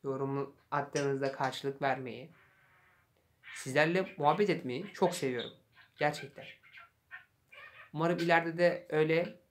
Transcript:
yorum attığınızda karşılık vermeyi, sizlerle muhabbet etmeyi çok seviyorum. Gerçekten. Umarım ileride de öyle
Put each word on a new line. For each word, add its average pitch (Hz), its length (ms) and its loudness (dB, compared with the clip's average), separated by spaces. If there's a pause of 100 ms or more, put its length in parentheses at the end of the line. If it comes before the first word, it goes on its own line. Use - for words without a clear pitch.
yorum 139 520 -4 (160)
attığınızda 139 600 -2
karşılık 135 500 -4
vermeyi, 131 500 -4 (1200)
sizlerle 160 640 2
muhabbet 160 320 4
etmeyi 135 440 -4
çok 175 220 0
seviyorum. 127 360 -4 (480)
Gerçekten. - 460 -4 (1500)
Umarım 170 240 2
ileride 165 400 2
de 175 320 4
öyle 160 500 2 (120)